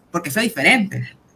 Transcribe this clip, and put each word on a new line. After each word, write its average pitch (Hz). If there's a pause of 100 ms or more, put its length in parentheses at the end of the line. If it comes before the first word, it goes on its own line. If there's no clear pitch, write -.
(120)
porque 165
eso 135
es 233
diferente. 185 (200)